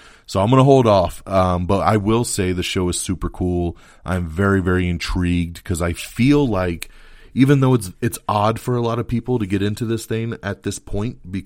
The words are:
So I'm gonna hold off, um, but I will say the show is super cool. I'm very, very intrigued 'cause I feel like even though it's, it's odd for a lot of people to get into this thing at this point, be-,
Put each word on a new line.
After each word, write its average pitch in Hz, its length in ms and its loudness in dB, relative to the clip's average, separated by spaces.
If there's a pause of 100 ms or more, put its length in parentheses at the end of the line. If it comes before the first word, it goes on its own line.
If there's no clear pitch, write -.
(260)
So 95 140 -2
I'm 101 100 2
gonna 131 140 8
hold 135 220 6
off, 95 420 2
um, 92 380 0
but 95 140 0
I 98 180 2
will 110 260 0
say 92 280 -2
the 90 100 -4
show 92 260 -2
is 87 100 -2
super 90 300 -4
cool. 87 480 -2 (280)
I'm 90 220 -4
very, 95 360 2
very 92 260 2
intrigued 87 760 -2
'cause 87 200 -4
I 85 100 -2
feel 139 560 0
like 92 400 -4 (460)
even 135 260 4
though 131 120 4
it's, 98 180 0 (120)
it's 117 160 -4 (100)
odd 107 320 0
for 123 160 -4
a 120 60 -2
lot 117 160 -2
of 113 100 -6
people 120 300 -2
to 107 80 -2
get 95 160 -2
into 107 240 -2
this 113 180 -4
thing 113 380 -6
at 101 220 -8
this 101 140 -6
point, 101 540 -8
be-, 95 140 -6